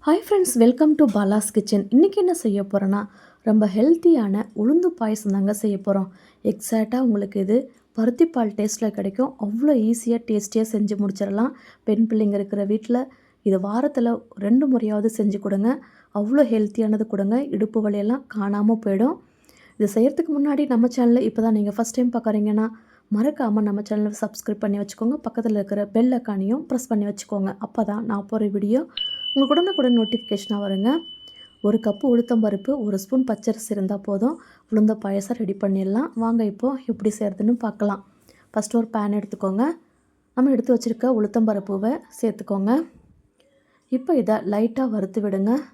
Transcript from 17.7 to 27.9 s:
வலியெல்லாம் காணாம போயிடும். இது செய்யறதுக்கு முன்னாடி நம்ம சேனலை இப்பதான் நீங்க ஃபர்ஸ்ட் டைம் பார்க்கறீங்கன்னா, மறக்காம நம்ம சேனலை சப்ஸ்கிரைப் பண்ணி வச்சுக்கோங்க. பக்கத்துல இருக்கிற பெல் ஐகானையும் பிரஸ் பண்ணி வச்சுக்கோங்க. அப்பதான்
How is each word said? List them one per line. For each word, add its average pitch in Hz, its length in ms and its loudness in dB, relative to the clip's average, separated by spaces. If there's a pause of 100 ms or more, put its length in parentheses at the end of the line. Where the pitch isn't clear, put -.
வலியெல்லாம் 208 360 0 (140)
காணாம 208 500 0
போயிடும். 208 320 0 (600)
இது 208 180 2
செய்யறதுக்கு 285 420 2
முன்னாடி 285 260 0 (100)
நம்ம 240 240 2
சேனலை 240 320 4
இப்பதான் 226 300 0
நீங்க 202 180 -2
ஃபர்ஸ்ட் 233 220 -2
டைம் 247 180 0
பார்க்கறீங்கன்னா, 214 500 0 (480)
மறக்காம 220 540 0
நம்ம 202 200 -4
சேனலை 208 320 -2
சப்ஸ்கிரைப் 208 440 -6
பண்ணி 202 180 -2
வச்சுக்கோங்க. 233 420 -4
பக்கத்துல 226 340 -2
இருக்கிற 202 220 -4 (160)
பெல் 247 220 4
ஐகானையும் 208 500 -2
பிரஸ் 254 240 -4
பண்ணி 208 160 0
வச்சுக்கோங்க. 202 400 -4 (160)
அப்பதான் 208 360 -4 (100)